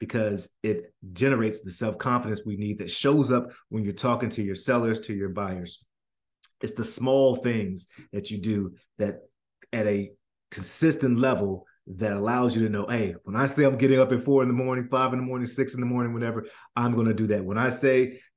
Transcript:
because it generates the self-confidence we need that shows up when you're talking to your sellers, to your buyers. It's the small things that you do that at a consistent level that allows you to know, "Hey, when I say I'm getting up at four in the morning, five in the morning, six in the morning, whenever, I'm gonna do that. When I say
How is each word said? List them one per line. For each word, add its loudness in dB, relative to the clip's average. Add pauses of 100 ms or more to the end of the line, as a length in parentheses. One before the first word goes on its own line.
because -2 (160)
it -2 (200)
generates 0
the -12
self-confidence -2
we -6
need -4
that -8
shows 2
up 0 (160)
when -4
you're -4
talking -2
to -6
your -4
sellers, 2
to -8
your -4
buyers. -8 (760)
It's -6
the -4
small 4
things -2 (260)
that -8
you -6
do -2 (240)
that -4 (520)
at 0
a -2 (400)
consistent 0
level 0 (200)
that -4
allows 0
you 2
to 0
know, -2
"Hey, -2
when -6
I 2
say 2
I'm 4
getting 6
up 6
at 0
four 6
in 2
the 2
morning, -2
five 2
in -2
the -4
morning, -4
six -4
in -8
the -2
morning, 0
whenever, -4 (280)
I'm 2
gonna 4
do 0
that. 0
When -4
I 2
say 2 (160)